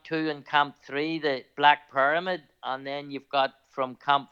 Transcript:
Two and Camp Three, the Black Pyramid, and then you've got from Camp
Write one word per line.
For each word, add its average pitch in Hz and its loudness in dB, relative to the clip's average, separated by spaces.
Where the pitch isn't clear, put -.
Two 160 -2
and 143 -8
Camp 147 0
Three, 156 -4
the 139 -2
Black 147 4
Pyramid, 160 0
and 131 -8
then 143 -10
you've 135 -12
got 139 0
from 127 -6
Camp 143 0